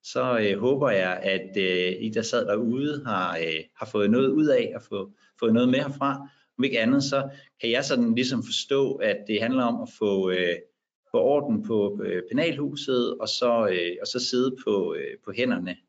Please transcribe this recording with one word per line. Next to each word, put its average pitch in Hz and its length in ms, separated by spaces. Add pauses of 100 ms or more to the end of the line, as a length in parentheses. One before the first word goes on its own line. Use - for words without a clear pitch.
så, 127 360
øh, 101 200
håber 131 300
jeg, 92 340
at, 95 340
øh, 90 420
I, 110 100
der 110 120
sad 113 240
derude, 127 600
har, 92 320
øh, 82 260 (120)
har - 100
fået 101 260
noget 131 180
ud 151 160
af 123 300
at 113 140
få, 98 220 (280)
fået 113 140
noget 123 160
med 131 100
herfra. 139 500 (280)
Om 123 60
ikke 120 160
andet, 135 240
så 139 260 (320)
kan 117 100
jeg 135 140
sådan 120 300
ligesom 123 280
forstå, 139 500
at 101 240 (100)
det 107 140
handler 127 220
om 117 180
at - 160
få, 98 320
øh, 90 260 (560)
få 120 60
orden 123 460
på, 104 400
øh, 90 280
penalhuset, 139 840
og 110 120
så, 117 380
øh, 90 340
og 101 60
så 127 120
sidde 127 440
på, 90 320
øh, 71 300
på 104 100
hænderne. 98 400 (140)